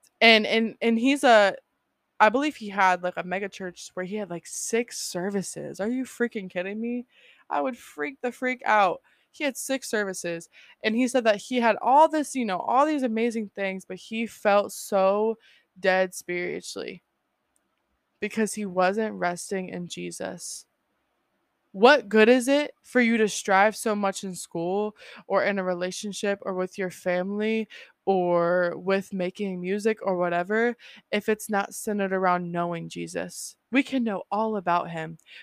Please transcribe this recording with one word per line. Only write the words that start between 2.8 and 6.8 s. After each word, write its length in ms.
like, 140
a 60
mega 260
church 440
where 120
he 100
had, 140
like, 160
six 540
services. 800
Are 100
you 160
freaking 440
kidding 300
me? 260